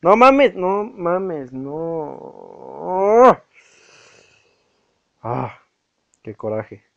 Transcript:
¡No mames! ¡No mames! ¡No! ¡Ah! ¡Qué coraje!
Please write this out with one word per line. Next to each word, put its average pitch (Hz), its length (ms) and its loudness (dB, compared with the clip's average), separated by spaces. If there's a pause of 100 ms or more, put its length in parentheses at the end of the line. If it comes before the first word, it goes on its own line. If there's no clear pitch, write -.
¡No 180 140 4
mames! 262 400 4
¡No 190 280 -4
mames! 180 680 -8
¡No! 156 1800 0 (1800)
¡Ah! 120 380 -10 (640)
¡Qué 107 120 -16
coraje! 107 480 -10 (140)